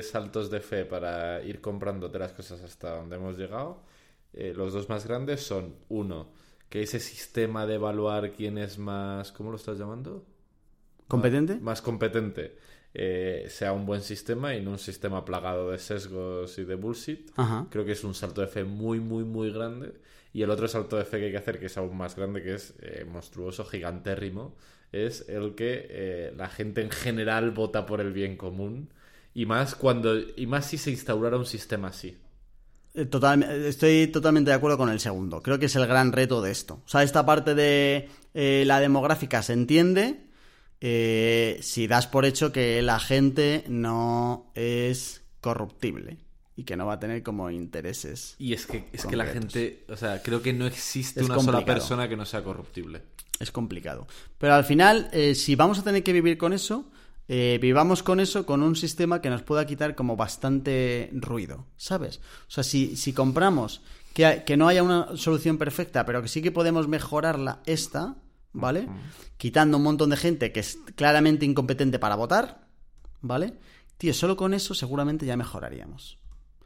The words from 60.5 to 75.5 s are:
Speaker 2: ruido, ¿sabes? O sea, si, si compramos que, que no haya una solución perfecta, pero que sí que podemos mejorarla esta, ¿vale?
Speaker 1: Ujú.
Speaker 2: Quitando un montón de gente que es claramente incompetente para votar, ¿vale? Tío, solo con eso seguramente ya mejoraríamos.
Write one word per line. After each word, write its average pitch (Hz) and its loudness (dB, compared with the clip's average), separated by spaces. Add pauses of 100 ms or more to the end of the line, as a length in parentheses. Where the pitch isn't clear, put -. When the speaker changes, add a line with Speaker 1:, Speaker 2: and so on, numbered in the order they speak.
Speaker 2:
ruido, 117 -6 (100)
¿sabes? 175 -6 (280)
O - -20
sea, 135 -2
si, 135 0
si - -2
compramos 135 2 (320)
que, 160 6
que 143 2
no 156 8
haya 180 6
una 175 2
solución 160 2
perfecta, 147 -2
pero 120 -2
que 113 -6
sí 160 -4
que 175 2
podemos 165 2
mejorarla 147 -2
esta, 160 -4 (360)
¿vale? 139 -2
Speaker 1:
Ujú. 226 -8 (440)
Speaker 2:
Quitando 151 6
un 143 6
montón 151 4
de 143 2
gente 147 2
que - -4
es - -6 (180)
claramente 151 6
incompetente 135 2
para 104 2
votar, 170 0 (540)
¿vale? 139 -2 (460)
Tío, 160 2
solo 185 2
con 190 2
eso 196 -2
seguramente 143 -2
ya 123 -2
mejoraríamos. 65 -10 (480)